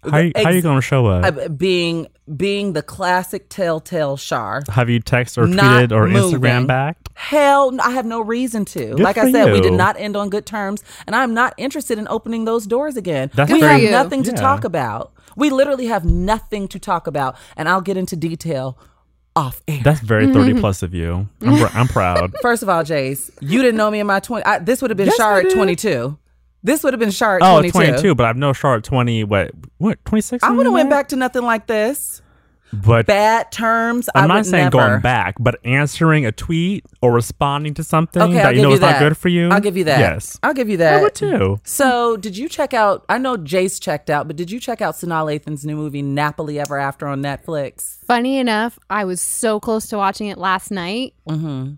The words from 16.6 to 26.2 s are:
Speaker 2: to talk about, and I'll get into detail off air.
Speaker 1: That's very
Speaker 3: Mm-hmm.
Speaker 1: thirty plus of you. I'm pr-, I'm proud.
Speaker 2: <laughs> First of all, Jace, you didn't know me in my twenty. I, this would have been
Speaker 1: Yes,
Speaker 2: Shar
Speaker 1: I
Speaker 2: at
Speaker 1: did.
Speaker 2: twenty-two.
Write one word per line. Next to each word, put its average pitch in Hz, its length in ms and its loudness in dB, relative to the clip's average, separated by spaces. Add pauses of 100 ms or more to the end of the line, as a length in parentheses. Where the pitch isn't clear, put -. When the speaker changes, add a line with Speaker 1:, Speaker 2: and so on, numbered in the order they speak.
Speaker 2:
to 196 100 -14
talk 175 280 -6
about, 139 280 -4 (220)
and 151 120 -4
I'll 185 120 2
get 190 160 -4
into 185 180 -6
detail 151 640 -6 (580)
off 135 320 -4
air. 147 160 -4
Speaker 1:
That's 143 180 4
very 110 260 2
Speaker 3:
Mm-hmm. 269 60 4
Speaker 1:
thirty 254 260 2
plus 104 240 -2
of 90 100 -8
you. 87 340 -4 (140)
I'm 123 160 4
pr-, 104 200 2
I'm 123 100 2
proud. 90 500 0
Speaker 2:
<laughs> - 40 -10
First 240 220 0
of 202 60 -6
all, 170 140 0
Jace, 139 460 -6 (120)
you 175 200 0
didn't 240 160 4
know 214 120 2
me 214 100 -4
in 208 80 -2
my 196 120 0
twenty. 220 260 -8
I, 208 140 0
this 226 240 -2
would 240 80 -2
have 208 60 -4
been 247 100 2
Speaker 1:
Yes, 440 80 4
Speaker 2:
Shar 214 200 2
Speaker 1:
I 190 40 4
Speaker 2:
at 180 60 2
Speaker 1:
did. 381 100 2
Speaker 2:
twenty-two. 170 640 0 (460)